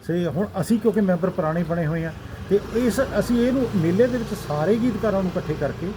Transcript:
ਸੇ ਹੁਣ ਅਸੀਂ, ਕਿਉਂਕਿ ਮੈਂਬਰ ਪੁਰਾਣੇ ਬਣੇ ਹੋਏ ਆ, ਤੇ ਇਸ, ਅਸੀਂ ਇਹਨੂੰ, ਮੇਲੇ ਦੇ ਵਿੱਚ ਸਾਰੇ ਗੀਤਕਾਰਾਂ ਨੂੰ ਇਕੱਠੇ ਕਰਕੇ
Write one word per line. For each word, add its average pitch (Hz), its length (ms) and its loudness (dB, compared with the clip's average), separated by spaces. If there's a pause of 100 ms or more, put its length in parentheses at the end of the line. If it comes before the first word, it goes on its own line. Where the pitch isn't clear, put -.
ਸੇ 175 200 0
ਹੁਣ 165 200 -2 (140)
ਅਸੀਂ, 226 180 2
ਕਿਉਂਕਿ 214 220 2
ਮੈਂਬਰ 180 280 2
ਪੁਰਾਣੇ 170 340 0
ਬਣੇ 165 220 -2
ਹੋਏ 165 200 -2
ਆ, 160 60 -6 (380)
ਤੇ 196 100 4 (160)
ਇਸ, 233 240 2 (200)
ਅਸੀਂ 240 280 2
ਇਹਨੂੰ, 254 280 2
ਮੇਲੇ 180 320 4
ਦੇ 247 100 -2
ਵਿੱਚ 214 180 -4 (120)
ਸਾਰੇ 156 280 2
ਗੀਤਕਾਰਾਂ 214 480 0
ਨੂੰ 180 80 -2
ਇਕੱਠੇ 151 280 -4
ਕਰਕੇ 156 380 -4